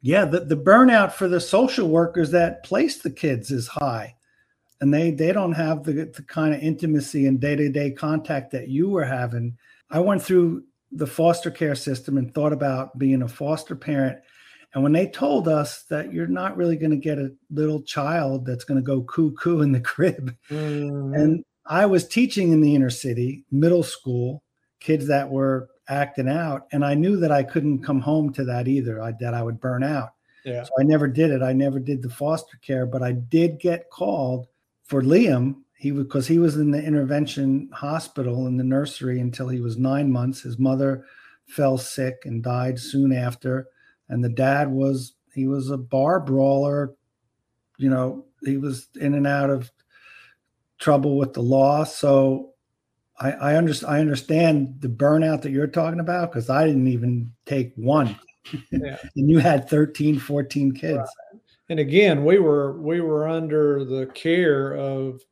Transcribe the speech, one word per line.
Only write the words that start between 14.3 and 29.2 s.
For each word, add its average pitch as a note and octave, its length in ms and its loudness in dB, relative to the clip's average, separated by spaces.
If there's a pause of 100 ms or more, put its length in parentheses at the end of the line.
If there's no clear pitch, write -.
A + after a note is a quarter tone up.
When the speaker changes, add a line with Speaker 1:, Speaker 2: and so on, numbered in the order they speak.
Speaker 1:
And C3+ 120 0
when D3 80 4
they F3+ 160 2
told B3+ 400 0
us D3+ 360 -2
that D3+ 280 -8
you're E3+ 160 -4
not F#3 280 -4
really E3+ 200 0
gonna D#3 200 0
get C#3+ 220 -4
a C3+ 160 -6 (160)
little D3+ 320 -2
child C#3 640 -4
that's B2 180 -6
gonna C3+ 160 0
go C3 220 -2
cuckoo D#3+ 600 0
in C#3+ 100 4
the B2+ 80 2
crib. C3+ 560 -2 (120)
Speaker 2:
Mm-hmm. D3 680 -4
Speaker 1:
And D#3 300 2 (220)
I F3+ 200 2
was F#3+ 200 2
teaching G3+ 460 2
in D#3 80 6
the D3 140 6
inner C3+ 140 4
city, B2 640 -4
middle E3 320 4
school, B2+ 600 -6 (340)
kids D3 300 -2
that C#3 200 0
were C3+ 400 -2 (200)
acting C#3 400 -4
out. D3 440 -4
And C#3+ 120 0
I C#3+ 100 0
knew F3+ 220 2
that E3 160 2
I C#3 100 4
couldn't C#3+ 400 -2
come C3+ 180 -2
home D3 340 0
to C#3 100 -4
that B2 240 -4
either, A#2 320 -2
I, A2+ 200 -8